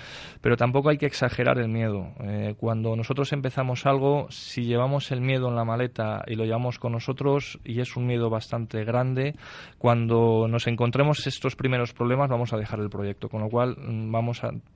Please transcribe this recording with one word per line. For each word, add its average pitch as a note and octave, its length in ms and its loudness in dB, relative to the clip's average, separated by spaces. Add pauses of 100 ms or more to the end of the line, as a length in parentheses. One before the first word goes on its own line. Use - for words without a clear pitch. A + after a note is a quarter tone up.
(420)
pero A#2+ 160 4
tampoco C3+ 320 4
hay D3 80 4
que C#3+ 80 0
exagerar B2+ 540 2
el A#2 100 0
miedo. A2 380 0 (160)
Eh, G#2 340 -4
cuando A2+ 380 0
nosotros C3 380 -2
empezamos C3 520 -2
algo, C#3 460 4
si - 320 -6
llevamos B2 480 0
el B2+ 100 -2
miedo B2+ 260 2
en A#2+ 80 0
la A#2 80 0
maleta A2+ 120 0 (500)
y A#2 100 -6
lo A2 100 0
llevamos A#2+ 340 -2
con A#2+ 140 -2
nosotros, C3+ 720 -2
y A#2 160 -2
es B2 160 -6
un B2 100 0
miedo A#2 220 2
bastante A2+ 560 -4
grande, B2+ 500 0 (420)
cuando A#2 720 4
nos A2+ 200 0
encontremos B2 600 2
estos - 300 -2
primeros B2+ 360 0
problemas B2+ 360 2
vamos A#2+ 240 -2
a A2+ 40 0
dejar G#2+ 220 -4
el G#2 100 -2
proyecto, G2+ 400 -6
con A2 120 -4
lo A2 80 -2
cual, A#2+ 280 0
mm, A2 340 -6
vamos A#2 320 -2
a, A#2 80 -4 (240)